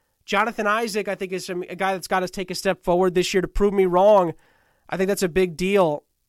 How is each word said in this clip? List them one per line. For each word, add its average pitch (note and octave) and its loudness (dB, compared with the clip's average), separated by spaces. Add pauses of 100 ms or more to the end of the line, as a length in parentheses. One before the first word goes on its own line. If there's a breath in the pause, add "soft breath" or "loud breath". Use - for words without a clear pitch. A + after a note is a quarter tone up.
(260)
Jonathan G#3+ -2
Isaac, G#3 -2
I F#3+ -6
think, F#3 -8
is F3+ -8
a, F3+ -6 (100)
a F3 -12
guy F#3+ -2
that's F#3 -8
got F#3+ 0
to F3+ -6
take F#3 -10
a F3+ -8
step - -4
forward F3+ 2
this F3+ 0
year F#3+ 2
to E3 -6
prove G3+ 0
me G3 4
wrong. F3+ 4 (560 soft breath)
I - -6
think F#3 0
that's G3 -2
a F#3 -2
big F3 -2
deal. F3+ 0 (240)